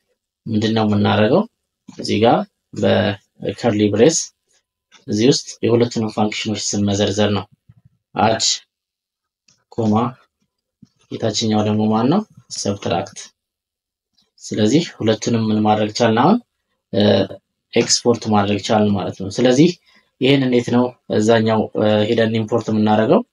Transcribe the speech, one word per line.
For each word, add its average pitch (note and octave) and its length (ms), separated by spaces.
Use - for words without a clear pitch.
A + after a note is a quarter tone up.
ምንድን G#2+ 260
ነው A2 120
የምናደርገው? G#2+ 580
እዚህ G#2 200
ጋር B2 200
በከርሊ G2+ 1160
ብሬስ A#2 300
እዚህ G#2+ 220
ውስጥ - 200
የሁለቱንም A2+ 520
ፋንክሽኖች G#2+ 500
ስም G#2 220
መዘርዘር G2+ 460
ነው። G2 140
አድ A2 300
ኮማ G#2+ 220
የታችኛው G#2+ 520
ደግሞ G#2+ 240
ማን A2 220
ነው? F#3 120
ሰብትራክት። - 680
ስለዚህ B2 480
ሁለቱንም A2+ 520
ምን G#2+ 160
ማድረግ G#2+ 320
ቻልን? A2+ 260
አሁን፣ E3+ 180
እ፣ G#2+ 80
ኤክስፖርት A#2+ 560
ማድረግ G#2 340
ቻልን G#2+ 300
ማለት F#2 240
ነው። - 140
ስለዚህ B2+ 400
ይሄን C3+ 220
እንዴት B2 260
ነው A#2+ 160
እዛኛው፣ A2 500
እ፣ A2 120
ሄደን A2+ 300
ኢምፖርት A2 320
የምናደርገው? A2 540